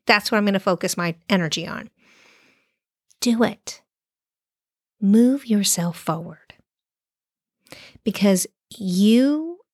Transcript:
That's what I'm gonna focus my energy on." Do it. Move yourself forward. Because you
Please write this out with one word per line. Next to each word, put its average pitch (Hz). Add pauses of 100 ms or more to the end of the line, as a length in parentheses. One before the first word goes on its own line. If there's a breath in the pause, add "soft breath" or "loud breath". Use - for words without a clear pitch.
That's 208
what 226
I'm 208
gonna 196
focus 180
my 170 (140)
energy 170
on." 165 (1300 soft breath)
Do 233
it. - (1200)
Move 233
yourself 190
forward. 165 (1500 loud breath)
Because 196 (240)
you 254 (140)